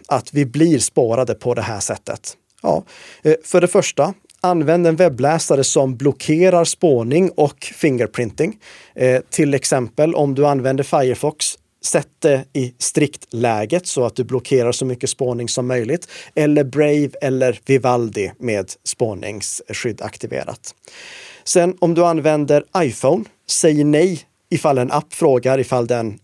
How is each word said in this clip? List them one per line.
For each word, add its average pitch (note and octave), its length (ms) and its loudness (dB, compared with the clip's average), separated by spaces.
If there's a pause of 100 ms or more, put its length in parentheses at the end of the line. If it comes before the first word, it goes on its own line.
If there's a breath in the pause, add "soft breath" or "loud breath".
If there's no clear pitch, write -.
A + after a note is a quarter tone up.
Att B2+ 260 -2
vi C#3+ 120 2
blir D3 340 2
spårade A#2 560 0
på B2 180 -2
det A#2 80 -4
här G2+ 180 -6
sättet? - 580 -10 (240)
Ja, - 220 0 (400 loud breath)
eh, D#3 200 4
för F3+ 180 2
det F3 60 2
första, F3 460 0 (280)
använd E3+ 460 2
en D#3+ 80 2
webbläsare D3+ 680 2
som C3+ 320 0
blockerar D#3+ 680 2
spårning D3+ 640 2
och - 460 -2
fingerprinting. B2 840 -2 (360 loud breath)
Eh, B2+ 340 2
till C#3+ 240 0
exempel C#3+ 640 0
om C#3+ 200 0
du C#3+ 120 2
använder C3+ 360 0
Firefox, C#3+ 760 -2 (260)
sätt - 240 -2 (120)
det C3+ 340 2
i B2+ 240 -4
strikt - 560 -4
läget A#2 540 -2
så B2 180 -2
att G#2+ 100 -4
du B2+ 80 -2
blockerar B2 480 0
så C3+ 140 -4
mycket B2+ 240 -6
spårning A#2+ 400 -4
som B2 180 -4
möjligt. B2+ 400 -4 (280 loud breath)
Eller D3+ 280 4
Brave D3 460 0 (120)
eller B2+ 440 0
Vivaldi A#2+ 720 0
med G#2 340 -4 (120)
spårningsskydd G#2+ 1200 -8
aktiverat. - 720 -12 (680 loud breath)
Sen F3+ 360 2
om E3+ 140 2
du E3+ 120 4
använder D3+ 580 2 (140)
iPhone, D#3+ 460 0 (260)
säg D3+ 340 2
nej D3+ 380 2 (280)
ifall D3+ 280 0
en B2 140 -2
app D3 220 -4
frågar C3 460 2
ifall A#2+ 280 -2
den A2+ 360 -4